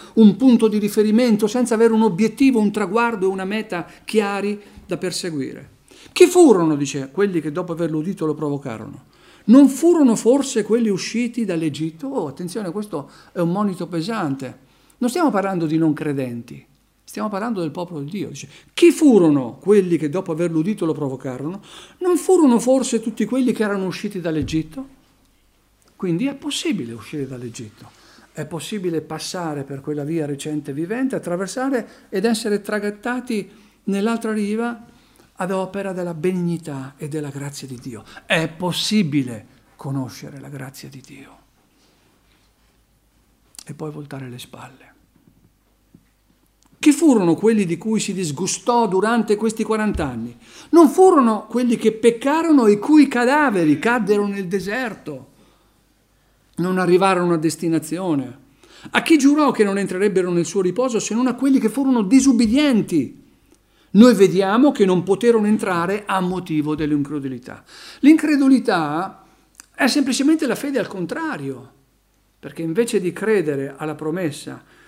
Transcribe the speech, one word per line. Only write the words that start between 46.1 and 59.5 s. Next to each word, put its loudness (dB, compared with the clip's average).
"Chi 4
furono 4
quelli 2
di -4
cui -2
si -6
disgustò -2
durante 0
questi -4
quaranta -2
anni? -10
Non 8
furono 4
quelli 0
che 2
peccarono 2
e 6
i 2
cui 6
cadaveri 2
caddero 0
nel -6
deserto, -8
non 0
arrivarono 2
a 2
destinazione? -4
A 0
chi 4
giurò 4
che 2